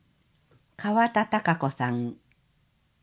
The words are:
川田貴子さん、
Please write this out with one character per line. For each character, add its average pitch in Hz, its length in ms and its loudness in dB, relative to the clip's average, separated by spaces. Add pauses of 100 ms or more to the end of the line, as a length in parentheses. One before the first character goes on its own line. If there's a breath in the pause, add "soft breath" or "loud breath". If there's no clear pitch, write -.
(760)
川 220 320 2
田 214 160 0
貴 214 300 0
子 135 160 -2
さ 123 180 -4
ん、 120 260 -4 (880)